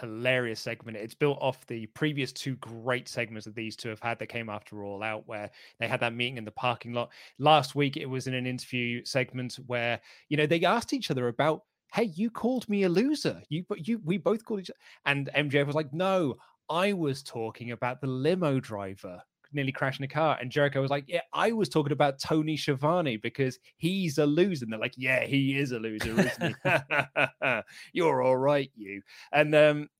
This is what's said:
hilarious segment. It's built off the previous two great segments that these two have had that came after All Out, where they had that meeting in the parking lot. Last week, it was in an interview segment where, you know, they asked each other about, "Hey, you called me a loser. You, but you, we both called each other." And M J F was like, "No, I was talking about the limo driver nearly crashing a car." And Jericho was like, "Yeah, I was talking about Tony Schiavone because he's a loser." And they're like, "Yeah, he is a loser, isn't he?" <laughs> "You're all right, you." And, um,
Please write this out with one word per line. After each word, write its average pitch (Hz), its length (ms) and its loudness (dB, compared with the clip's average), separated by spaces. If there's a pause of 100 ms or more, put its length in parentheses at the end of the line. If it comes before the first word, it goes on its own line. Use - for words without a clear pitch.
hilarious 120 580 0
segment. 113 380 -10
It's 113 180 -10
built 143 260 2
off 131 240 -2
the 113 220 -8
previous 143 460 -2
two 131 240 -6
great 117 500 -4
segments 110 380 -6
that 107 100 -14
these 110 220 -8
two - 100 -10
have 107 140 -8
had 117 180 -4
that 113 80 -8
came 117 220 -8
after 104 340 -10
All 101 180 -8
Out, 110 240 -6
where 104 240 -8 (300)
they 117 80 -2
had 123 140 -2
that 120 120 0
meeting 123 240 -4
in 110 80 -10
the 107 60 -10
parking 120 400 -4
lot. 120 180 -4 (300)
Last 143 340 6
week, 139 220 0
it - 100 -6
was 131 220 -6
in 127 60 -4
an 127 120 -4
interview 123 600 -4
segment 127 500 -2 (100)
where, 120 360 -2 (260)
you 147 80 -2
know, 151 100 4
they 165 200 2
asked 220 260 2
each 262 180 -2
other 123 200 0
about, 147 340 0 (300)
"Hey, 220 100 2
you 208 260 -2
called 240 380 -2
me 202 160 2
a 185 60 4
loser. 185 580 2
You, 165 220 -4
but 180 180 -6
you, 226 160 -2
we 180 140 0
both 202 260 0
called 214 160 -6
each 180 100 -10
other." - 100 -18 (260)
And 139 280 0
M 143 160 2
J 143 120 4
F 139 60 2
was 139 80 -2
like, 151 180 0
"No, 180 420 2 (340)
I 185 240 2
was 147 300 -2
talking 113 480 -8
about 123 300 -4
the 139 60 -4
limo 139 520 2
driver 98 600 -8 (340)
nearly 135 160 0
crashing 135 320 -2
a 131 40 -6
car." 151 340 2
And 127 80 -6
Jericho 139 320 2
was 135 80 0
like, 143 180 0
"Yeah, 170 140 -2 (120)
I 175 180 2
was 214 180 0
talking 147 220 2
about 139 280 2
Tony 156 380 0
Schiavone 147 600 0
because 123 420 -2 (180)
he's 175 400 0
a 151 80 6
loser." 156 400 2
And 110 60 -8
they're 110 80 -6
like, 120 180 -4
"Yeah, 127 280 2
he 135 320 2
is 139 160 0
a 117 60 -2
loser, 110 400 -2
isn't 151 440 0
he?" 139 1000 0 (220)
<laughs> - 100 -20
"You're 151 300 4
all 131 140 4
right, 139 380 2
you." 101 280 -12 (300)
And, 151 200 6
um, 151 360 6 (100)